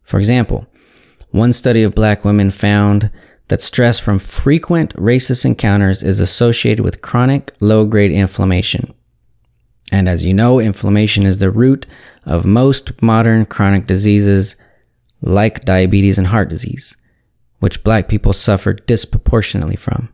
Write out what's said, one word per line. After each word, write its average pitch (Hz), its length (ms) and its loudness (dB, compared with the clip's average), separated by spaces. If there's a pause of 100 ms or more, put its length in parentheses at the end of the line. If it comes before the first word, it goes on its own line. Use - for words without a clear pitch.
For - 160 -4
example, 113 480 0 (640)
one 120 200 2
study 113 320 2
of 104 100 0
Black 107 300 0
women 101 280 2
found 104 600 0 (380)
that 143 100 0
stress 120 400 0
from 98 180 -2
frequent - 800 -2
racist 123 480 0
encounters 101 580 0
is 98 200 0
associated 117 640 0
with - 160 -6
chronic 131 580 -2
low-grade 104 520 2
inflammation. 95 840 -2 (1000)
And 98 160 0
as 85 180 -2
you 92 80 0
know, 120 280 2
inflammation 104 640 0
is 98 140 0
the 98 120 2
root 131 340 2 (400)
of 85 200 -2
most 127 560 0
modern 113 440 2
chronic 98 400 0
diseases 101 680 2 (680)
like 101 440 -2
diabetes 95 520 2
and 92 100 0
heart 104 220 0
disease, - 460 -10 (640)
which - 240 -4
Black 110 240 0
people 104 240 0
suffer 98 400 0
disproportionately 101 1040 -2
from. - 380 -8